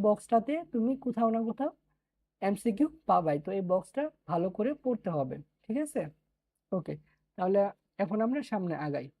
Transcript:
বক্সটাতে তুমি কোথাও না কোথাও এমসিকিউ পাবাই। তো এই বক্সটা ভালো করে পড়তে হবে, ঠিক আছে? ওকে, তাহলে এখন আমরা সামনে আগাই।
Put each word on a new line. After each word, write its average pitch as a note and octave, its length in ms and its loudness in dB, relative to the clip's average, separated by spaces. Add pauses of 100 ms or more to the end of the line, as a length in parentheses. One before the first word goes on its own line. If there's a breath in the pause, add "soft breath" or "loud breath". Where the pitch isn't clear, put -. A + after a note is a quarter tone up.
বক্সটাতে A3+ 480 2 (200)
তুমি A#3 180 2 (140)
কোথাও A3+ 300 2
না A3+ 140 0
কোথাও C4+ 220 -4 (760)
এমসিকিউ G#3 400 2 (220)
পাবাই। E3 360 4
তো - 120 -6
এই G3 140 -2
বক্সটা F#3+ 320 0 (280)
ভালো E3+ 160 0 (100)
করে A#3 140 0 (120)
পড়তে A#3+ 340 -2
হবে, C#3 180 -2 (280)
ঠিক A3 220 -4
আছে? C4+ 160 -4 (760)
ওকে, D#3+ 160 -4 (420)
তাহলে F#3+ 240 2 (440)
এখন G3 220 -2
আমরা C4 160 0 (100)
সামনে F3+ 240 -2 (100)
আগাই। C#3 220 -4 (140)